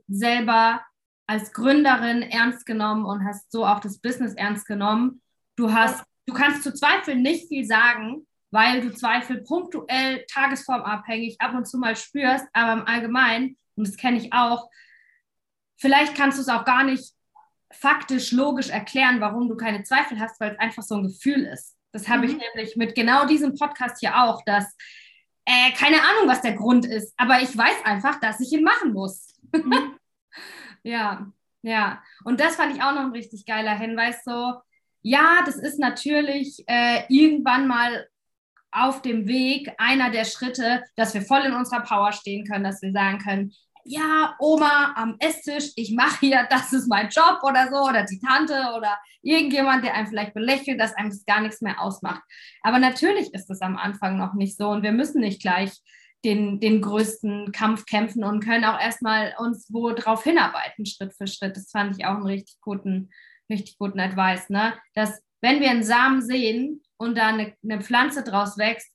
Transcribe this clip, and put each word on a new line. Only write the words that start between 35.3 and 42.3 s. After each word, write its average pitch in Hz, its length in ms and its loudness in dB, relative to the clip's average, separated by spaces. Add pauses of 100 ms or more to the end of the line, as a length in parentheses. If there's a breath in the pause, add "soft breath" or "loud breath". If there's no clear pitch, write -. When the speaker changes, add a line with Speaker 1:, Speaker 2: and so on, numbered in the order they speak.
Speaker 1:
das 285 100 -4
ist - 220 -6
natürlich, 285 880 -2
äh, 240 420 2
irgendwann 269 580 6
mal 240 400 0 (640)
auf 262 300 0
dem 226 260 -4
Weg 262 520 -2
einer 247 320 2
der 220 140 -2
Schritte, 247 580 -4 (140)
dass 226 180 0
wir 202 80 -4
voll 269 200 2
in 262 120 0
unserer 247 260 -4
Power 208 320 0
stehen 202 320 -10